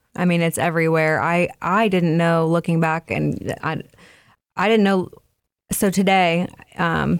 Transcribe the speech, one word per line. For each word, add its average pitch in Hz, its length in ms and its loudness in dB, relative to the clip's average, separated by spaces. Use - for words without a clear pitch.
I 180 100 -2
mean, 175 160 2
it's 165 160 0
everywhere. 160 640 0
I, 170 280 0
I 208 260 0
didn't 175 300 0
know, 165 300 2
looking 165 320 0
back, 160 320 -2
and - 420 -4
I, - 180 -6
I 190 140 0
didn't 226 140 4
know. 196 260 0
So 202 180 0
today, 180 580 2
um, 165 420 0